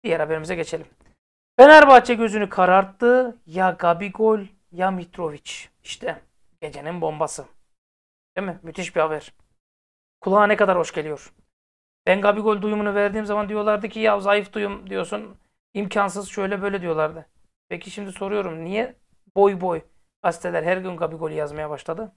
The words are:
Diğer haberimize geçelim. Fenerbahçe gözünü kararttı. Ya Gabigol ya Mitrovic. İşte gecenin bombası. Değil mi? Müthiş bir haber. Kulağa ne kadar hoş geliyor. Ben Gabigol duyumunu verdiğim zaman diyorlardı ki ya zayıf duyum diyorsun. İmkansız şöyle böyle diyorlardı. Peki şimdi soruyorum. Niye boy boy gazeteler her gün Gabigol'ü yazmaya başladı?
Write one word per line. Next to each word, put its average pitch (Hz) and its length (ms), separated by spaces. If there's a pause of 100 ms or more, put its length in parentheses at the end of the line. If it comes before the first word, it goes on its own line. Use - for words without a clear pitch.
Diğer 165 160
haberimize 160 360
geçelim. 160 320 (720)
Fenerbahçe 277 540
gözünü 214 360
kararttı. 196 960
Ya 180 260
Gabigol 196 720 (260)
ya 185 200
Mitrovic. 175 600 (320)
İşte - 380 (400)
gecenin 151 400
bombası. 156 440 (920)
Değil 196 100
mi? 170 160
Müthiş 165 320
bir 165 60
haber. 156 320 (880)
Kulağa 202 260
ne 208 80
kadar 190 220
hoş 165 160
geliyor. 151 400 (760)
Ben 196 140
Gabigol 208 400
duyumunu 208 340
verdiğim 202 300
zaman 208 240
diyorlardı 214 400
ki 220 100
ya 214 200
zayıf 202 340
duyum 196 360
diyorsun. 196 480 (360)
İmkansız 196 560
şöyle 196 320
böyle 196 200
diyorlardı. 160 480 (400)
Peki 180 220
şimdi 202 200
soruyorum. 190 540
Niye 220 300 (400)
boy 196 260
boy 170 200 (420)
gazeteler 170 400
her 180 140
gün 185 200
Gabigol'ü 160 360
yazmaya 151 360
başladı? 170 480